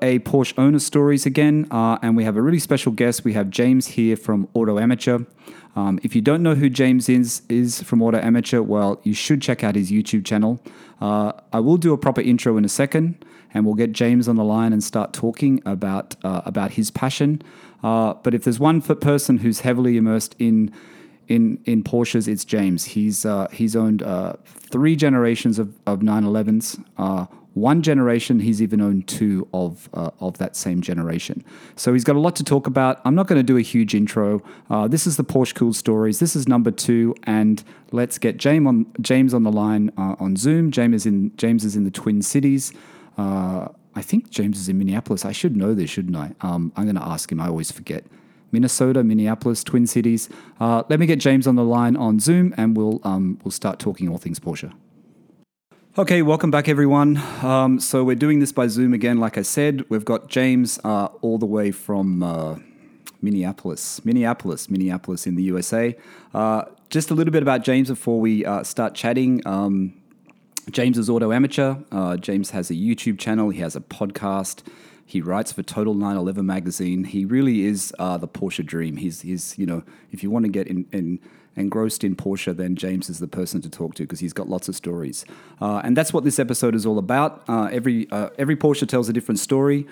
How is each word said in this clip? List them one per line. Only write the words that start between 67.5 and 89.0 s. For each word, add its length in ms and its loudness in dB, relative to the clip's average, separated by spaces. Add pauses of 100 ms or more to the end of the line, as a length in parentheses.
James 260 2
before 300 -2
we, 260 2
uh, 160 -2
start 320 -4
chatting. 540 0
Um, 480 -2 (720)
James 300 0
is 100 0
Auto 220 0
Amateur. 460 0 (140)
Uh, 260 -4
James 340 -4
has 180 -6
a 60 -4
YouTube 420 -2
channel. 320 -2
He 120 -6
has 140 -6
a 60 -10
podcast. 800 -8 (440)
He 160 -6
writes 300 -4
for 100 -10
Total 320 -4
nine 220 -2
eleven 300 -4
magazine. 580 -4
He 220 -4
really 400 0
is, 340 -4
uh, 180 -4
the 100 -8
Porsche 380 -8
dream. 300 -6
He's, 260 -8
he's, 380 -10
you 60 -2
know, 180 -6 (280)
if 120 -12
you 80 -4
wanna 160 0
get 180 -4
in, 280 -6
in, 260 -4 (380)
engrossed 480 -4
in 100 -2
Porsche, 400 -6
then 220 -4
James 320 -6
is 100 -12
the 80 -8
person 340 -6
to 80 -16
talk 260 -10
to 120 -8
'cause 140 -12
he's 100 -6
got 160 -10
lots 220 -6
of 80 -10
stories. 480 -10 (340)
Uh, 240 -4
and 140 2
that's 160 0
what 100 0
this 160 0
episode 340 0
is 120 -2
all 120 0
about. 520 -2
Uh, 200 0
every, 420 -2
uh, 180 -4 (100)
every 160 0
Porsche 320 0
tells 220 0